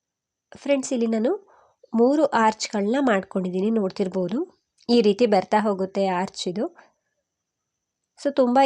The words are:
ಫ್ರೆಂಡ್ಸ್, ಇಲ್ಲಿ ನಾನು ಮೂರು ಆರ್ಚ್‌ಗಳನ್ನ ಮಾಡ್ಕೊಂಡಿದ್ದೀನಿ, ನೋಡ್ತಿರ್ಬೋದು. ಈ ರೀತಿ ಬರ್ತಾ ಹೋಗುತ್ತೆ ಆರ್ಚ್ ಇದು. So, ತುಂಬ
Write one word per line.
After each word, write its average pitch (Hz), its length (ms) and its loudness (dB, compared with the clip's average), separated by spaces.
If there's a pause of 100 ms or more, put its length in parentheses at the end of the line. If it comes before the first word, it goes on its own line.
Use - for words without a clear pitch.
(580)
ಫ್ರೆಂಡ್ಸ್, 277 360 -2
ಇಲ್ಲಿ 233 140 0
ನಾನು 226 480 -2 (380)
ಮೂರು 262 320 4
ಆರ್ಚ್‌ಗಳನ್ನ 220 720 0
ಮಾಡ್ಕೊಂಡಿದ್ದೀನಿ, 190 720 -2
ನೋಡ್ತಿರ್ಬೋದು. 190 920 -4 (240)
ಈ 240 120 4
ರೀತಿ 208 240 2
ಬರ್ತಾ 208 340 2
ಹೋಗುತ್ತೆ 196 480 -2
ಆರ್ಚ್ 185 400 -4
ಇದು. 202 460 -8 (1300)
So, 285 120 -4
ತುಂಬ 254 340 2